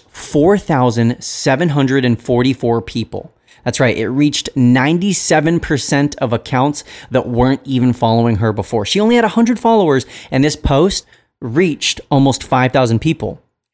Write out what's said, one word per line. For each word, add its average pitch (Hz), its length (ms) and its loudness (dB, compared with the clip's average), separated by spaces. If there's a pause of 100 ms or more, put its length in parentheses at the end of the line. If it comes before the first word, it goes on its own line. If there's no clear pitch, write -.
four 165 480 0
thousand 123 680 0
seven 151 460 -2
hundred 135 340 2
and 120 180 0
forty-four 123 600 0
people. - 520 -10 (300)
That's 123 160 -4
right, 127 160 2
it 107 140 -4
reached 147 480 -2
ninety-seven 156 1040 2
percent 143 560 -2
of 120 160 -4
accounts 135 500 -2 (280)
that - 180 -2
weren't 123 340 0
even 127 300 0
following 117 440 0
her 110 140 0
before. 104 340 -4
She - 140 -2
only 226 160 2
had 240 80 2
a 220 60 0
hundred 233 280 0
followers, 185 480 2 (260)
and 135 120 2
this 147 140 0
post 165 480 0 (340)
reached 147 640 -2 (100)
almost 135 320 2
five 127 300 0
thousand 117 260 2
people. 156 420 -4 (320)